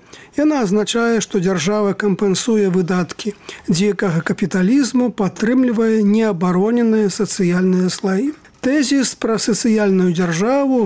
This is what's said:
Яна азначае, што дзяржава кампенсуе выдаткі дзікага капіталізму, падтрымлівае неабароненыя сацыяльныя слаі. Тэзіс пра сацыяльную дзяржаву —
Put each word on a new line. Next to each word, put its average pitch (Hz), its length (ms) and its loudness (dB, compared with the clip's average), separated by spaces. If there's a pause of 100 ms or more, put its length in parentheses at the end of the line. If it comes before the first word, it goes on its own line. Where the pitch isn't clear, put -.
(360)
Яна 302 240 2
азначае, 226 640 0
што - 160 -2
дзяржава 190 560 0
кампенсуе 202 720 0
выдаткі 180 640 -2 (400)
дзікага 185 560 0
капіталізму, 220 880 0
падтрымлівае 226 880 0
неабароненыя 214 1040 2
сацыяльныя 185 800 0
слаі. 190 400 -2 (320)
Тэзіс 277 560 0
пра 226 240 -2
сацыяльную 202 720 2
дзяржаву — 220 760 0